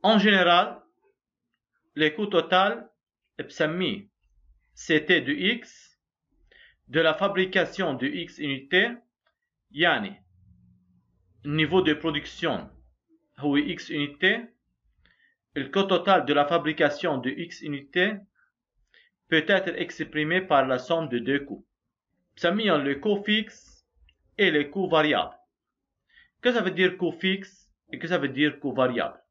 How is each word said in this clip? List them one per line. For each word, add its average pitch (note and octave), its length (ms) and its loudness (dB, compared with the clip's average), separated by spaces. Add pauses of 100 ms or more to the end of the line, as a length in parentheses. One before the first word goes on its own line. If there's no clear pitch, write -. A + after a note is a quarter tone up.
En G#3+ 140 6
général, F#3 640 4 (1120)
les D3+ 200 2
coûts G#3 140 -4
total F#3 420 2 (640)
بسميه D#3 720 -4 (680)
سي - 240 0
تي D#3 220 4
دو C3 120 -4
إكس F#3+ 600 -4 (1000)
de D3 100 0
la D#3+ 140 4
fabrication F3+ 840 -2
de D3 100 -4 (200)
X - 120 -20
unités D3 520 -2 (800)
يعني C#3 560 -2 (1160)
النيفو D#3 360 2
دو D3+ 140 4
برودكسيون D3+ 760 -4 (680)
هو C#3+ 180 0
إكس D3 360 -2
unité، D#3+ 480 0 (1160)
الكو C#3 240 -2
توتال F#3+ 440 2
دو C#3+ 100 0
لا C#3+ 120 4
فابريكاسيون D#3 720 0
دو B2 100 -4 (180)
X - 140 -18
unité D3 440 -4 (1200)
peut D#3+ 160 2 (100)
être F3 160 -2 (120)
exprimé D#3 560 -2
par C#3+ 260 4
la B2+ 120 0
somme D#3+ 300 -2
de A#2+ 100 -2
deux C3 260 0
coûts. - 200 -16 (720)
بسميهم F3+ 480 0
le C#3 160 -2
coût G3+ 240 0
fixe - 600 -6 (520)
et G3 120 4
le D3 140 2
coût F3+ 240 -4
variable. D3 460 2 (1080)
Que B3 100 2
ça A#3 80 0
veut F#3 100 0
dire F3+ 260 2
coût E3 160 -2
fixe - 580 -4 (220)
et C3+ 60 -12
que E3 100 -10
ça F3 100 0
veut C#3 100 -2
dire C3+ 320 0
coût B2+ 140 -6
variable? B2 460 0 (100)